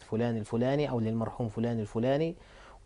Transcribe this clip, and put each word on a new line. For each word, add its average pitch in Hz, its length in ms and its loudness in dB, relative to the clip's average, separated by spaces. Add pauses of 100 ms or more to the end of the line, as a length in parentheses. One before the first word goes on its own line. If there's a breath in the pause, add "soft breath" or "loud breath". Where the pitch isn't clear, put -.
(100)
فلان 117 260 0
الفلاني 127 540 2
أو 123 100 0
للمرحوم 113 480 0
فلان 117 320 0
الفلاني، 135 540 0 (520 soft breath)